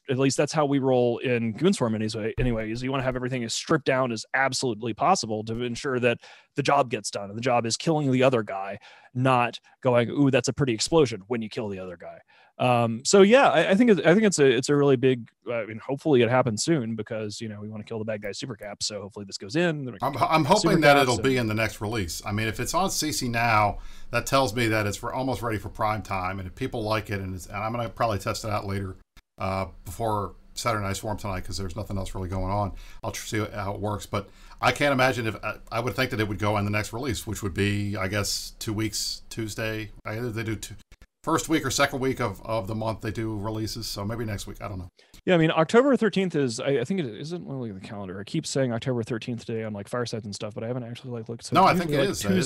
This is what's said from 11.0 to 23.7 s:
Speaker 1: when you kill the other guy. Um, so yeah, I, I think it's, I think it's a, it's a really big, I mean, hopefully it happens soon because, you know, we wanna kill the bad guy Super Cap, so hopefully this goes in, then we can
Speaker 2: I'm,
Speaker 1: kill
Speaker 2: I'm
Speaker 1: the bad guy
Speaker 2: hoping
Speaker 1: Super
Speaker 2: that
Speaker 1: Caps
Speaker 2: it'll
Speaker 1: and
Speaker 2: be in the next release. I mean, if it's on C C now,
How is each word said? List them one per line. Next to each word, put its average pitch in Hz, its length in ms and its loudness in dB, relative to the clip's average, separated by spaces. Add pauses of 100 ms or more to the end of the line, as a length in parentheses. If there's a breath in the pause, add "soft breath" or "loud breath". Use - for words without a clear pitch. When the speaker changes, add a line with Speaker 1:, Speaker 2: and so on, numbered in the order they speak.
Speaker 1:
when 117 160 -2
you 107 40 -8
kill 107 220 -8
the 98 100 -8
other 92 160 -10
guy. 85 220 -16 (420 soft breath)
Um, 120 460 2
so 202 180 8
yeah, 226 260 8
I, 156 220 4
I 196 40 6
think 240 140 6
it's, 180 120 6
I 165 120 8
think 220 100 6
it's 196 140 4
a, 147 80 8
it's 127 240 4
a 147 60 6
really 143 220 6
big, 123 320 2 (220)
I 117 140 -4
mean, 110 180 -10
hopefully 139 380 4
it 110 80 6
happens 123 340 2
soon 120 320 0
because, 107 460 -8
you 113 80 -8
know, 104 100 -12
we 104 100 -10
wanna 107 160 -12
kill 113 120 -8
the 110 80 -6
bad 110 160 -6
guy 101 120 -8
Super 131 220 -8
Cap, 101 280 -10
so 104 180 -6
hopefully 101 240 -12
this 98 120 -14
goes 104 180 -8
in, 160 300 0
then 120 80 -10
we 98 60 -16
can 127 100 -2
Speaker 2:
I'm, 147 40 -8
Speaker 1:
kill 120 160 0
Speaker 2:
I'm 160 140 4
Speaker 1:
the 135 60 0
bad - 0 -
guy - 0 -
Speaker 2:
hoping 180 220 6
Speaker 1:
Super 170 100 4
Speaker 2:
that 143 120 10
Speaker 1:
Caps 143 100 8
Speaker 2:
it'll 123 120 2
Speaker 1:
and 104 80 -2
Speaker 2:
be 131 140 4
in 120 100 0
the 107 80 0
next 110 260 -2
release. 104 420 -4
I 104 100 -6
mean, 110 140 0
if 110 120 -4
it's 123 160 -4
on 185 160 2
C 151 220 -2
C 127 160 -4
now, 113 500 4 (320 soft breath)